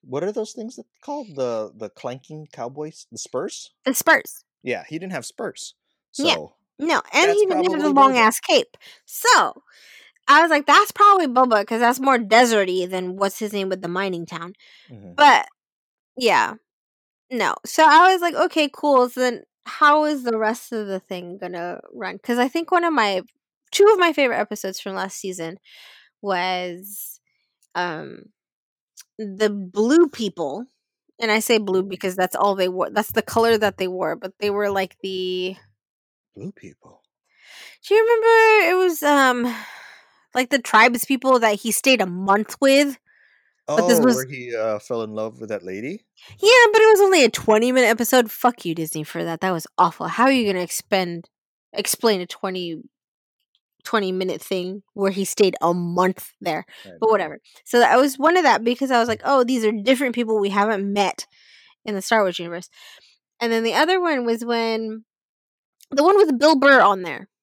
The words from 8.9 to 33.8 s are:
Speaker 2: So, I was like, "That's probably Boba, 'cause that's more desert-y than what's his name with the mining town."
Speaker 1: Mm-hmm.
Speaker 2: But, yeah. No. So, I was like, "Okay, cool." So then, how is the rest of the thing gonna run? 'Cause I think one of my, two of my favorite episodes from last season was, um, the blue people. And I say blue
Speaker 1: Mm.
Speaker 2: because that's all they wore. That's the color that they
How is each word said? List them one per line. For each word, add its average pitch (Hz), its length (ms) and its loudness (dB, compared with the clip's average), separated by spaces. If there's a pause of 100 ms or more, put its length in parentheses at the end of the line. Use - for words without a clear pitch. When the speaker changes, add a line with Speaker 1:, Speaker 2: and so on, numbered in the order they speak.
Speaker 2:
So, - 580 0 (640)
I 294 140 6
was 330 100 2
like, 294 160 0
"That's 349 240 4
probably 392 360 4
Boba, 240 400 2
'cause 233 140 -4
that's 240 180 2
more 262 200 2
desert-y 208 680 2
than 185 300 -8
what's 196 220 -2
his 208 140 -8
name 190 160 -4
with 190 120 -6
the 185 80 -8
mining 180 360 -6
town." 175 280 -14 (360)
Speaker 1:
Mm-hmm. 175 280 -20
Speaker 2:
But, 277 300 6 (680)
yeah. 196 380 0 (760)
No. 220 240 -2 (100)
So, - 200 2
I 330 280 8
was 359 80 0
like, 339 140 -4
"Okay, 311 380 0
cool." 262 360 2
So 254 120 -8
then, 247 220 -4 (220)
how 302 400 2
is 294 180 -4
the 233 140 -4
rest 220 360 -4
of 214 140 -8
the 190 140 -8
thing 180 380 -14
gonna 175 420 -12 (120)
run? 190 260 -12
'Cause 240 200 -4
I 247 100 2
think 330 220 -6
one 349 140 0
of 330 80 -2
my, 202 280 0 (500)
two 403 220 4
of 381 60 0
my 339 140 2
favorite 269 260 0
episodes 202 420 -8
from 190 140 -10
last 190 240 -8
season 185 400 -12 (640)
was, 185 1000 -8 (540)
um, 160 580 -10 (880)
the 208 320 -4
blue 214 580 2
people. 185 560 -8 (540)
And 220 120 -2
I 214 100 2
say 226 180 0
blue 190 240 -2
Speaker 1:
Mm. 196 60 -8
Speaker 2:
because 185 280 -8
that's 185 180 -2
all 196 200 0
they 185 140 0
wore. 185 220 -6
That's 214 220 -4
the 226 100 0
color 226 360 0
that 202 180 -2
they 185 120 -4